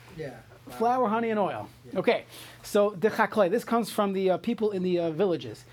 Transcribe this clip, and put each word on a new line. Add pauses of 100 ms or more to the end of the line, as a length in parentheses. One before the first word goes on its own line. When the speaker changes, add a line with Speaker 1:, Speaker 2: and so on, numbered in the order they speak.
(160)
Speaker 1:
Yeah. (400)
Speaker 2:
Flour,
honey,
and
oil. (240)
Speaker 1:
Yeah.
Speaker 2:
Okay, (380)
so
the
chaklai,
this
comes
from
the,
uh,
people
in
the,
uh,
villages.